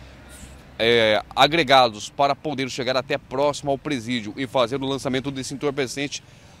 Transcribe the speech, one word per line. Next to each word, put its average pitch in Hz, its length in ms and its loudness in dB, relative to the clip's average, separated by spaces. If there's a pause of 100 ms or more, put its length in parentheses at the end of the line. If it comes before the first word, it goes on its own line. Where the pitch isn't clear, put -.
(760)
é, 113 440 4 (140)
agregados 131 720 4
para 139 260 0
poder 135 340 -6
chegar 127 260 -4
até 139 220 -2
próximo 139 540 -2
ao 139 60 0
presídio 120 600 -6
e 135 80 -4
fazer 131 360 0
o 135 40 -4
lançamento 135 460 -4
desse 131 220 -10
entorpecente, 139 680 -4 (380)